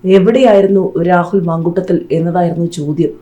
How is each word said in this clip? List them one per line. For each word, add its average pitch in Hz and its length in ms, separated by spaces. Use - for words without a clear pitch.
എവിടെയായിരുന്നു 196 680
രാഹുൽ 175 380
മാങ്കൂട്ടത്തിൽ 170 500
എന്നതായിരുന്നു 170 480
ചോദ്യം. 151 440